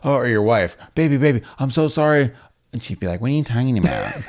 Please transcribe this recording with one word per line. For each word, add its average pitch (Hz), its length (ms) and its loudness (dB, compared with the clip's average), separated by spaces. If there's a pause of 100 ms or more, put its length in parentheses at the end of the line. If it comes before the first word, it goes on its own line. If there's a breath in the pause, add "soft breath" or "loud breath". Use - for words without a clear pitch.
oh," 139 120 0
or 123 100 0
your 113 160 2
wife, 107 340 2 (200 loud breath)
"Baby, 151 240 2
baby, 135 240 2 (160 loud breath)
I'm 135 100 0
so 156 180 0
sorry." 147 440 2 (400 loud breath)
And 113 120 -8
she'd - 160 -10
be 95 80 -4
like, 87 120 -4
"What 123 120 -2
are - 20 0
you 151 100 0
talking 123 360 0
about? 71 340 -2 (140)